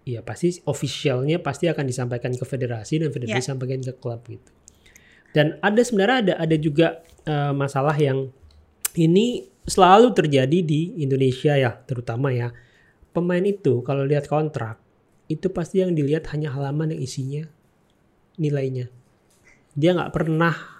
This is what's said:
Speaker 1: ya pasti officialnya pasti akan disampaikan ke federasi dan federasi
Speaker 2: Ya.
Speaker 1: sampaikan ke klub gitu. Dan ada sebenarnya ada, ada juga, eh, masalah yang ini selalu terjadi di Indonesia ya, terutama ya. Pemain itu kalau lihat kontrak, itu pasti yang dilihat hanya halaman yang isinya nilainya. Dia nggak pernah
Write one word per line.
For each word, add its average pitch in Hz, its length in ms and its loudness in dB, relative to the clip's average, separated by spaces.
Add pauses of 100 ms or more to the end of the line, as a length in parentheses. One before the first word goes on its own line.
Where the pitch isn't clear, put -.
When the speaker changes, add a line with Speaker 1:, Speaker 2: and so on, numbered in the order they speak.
Speaker 1:
ya 113 200 -8
pasti 175 420 -4
officialnya 143 720 -2
pasti 147 300 -4
akan 156 160 -2
disampaikan 123 480 -4
ke 123 100 -4
federasi 123 560 -4
dan 156 120 0
federasi 123 320 -4
Speaker 2:
Ya. - 60 -6
Speaker 1:
sampaikan 131 320 -6
ke 127 140 -8
klub 117 300 -10
gitu. - 260 -18 (840)
Dan 151 280 2
ada 208 200 2
sebenarnya 233 440 2
ada, 175 160 4
ada 160 160 2
juga, 156 320 2 (360)
eh, 147 280 -2
masalah 139 440 0
yang 135 340 0 (640)
ini 185 560 2 (140)
selalu 202 500 6
terjadi 147 480 2
di 151 200 0 (180)
Indonesia 135 560 0
ya, 127 240 2
terutama 123 500 -6
ya. 120 240 -2 (560)
Pemain 175 320 0
itu 170 400 0
kalau 139 220 -2
lihat 143 220 0
kontrak, 143 520 -4 (480)
itu 160 240 -4
pasti 185 320 -2
yang 180 120 2
dilihat 151 360 0
hanya 151 200 -4
halaman 139 440 -4
yang 160 80 -8
isinya 139 420 -6 (920)
nilainya. 135 520 -2 (880)
Dia 156 180 2
nggak 175 200 0
pernah 160 440 0 (240)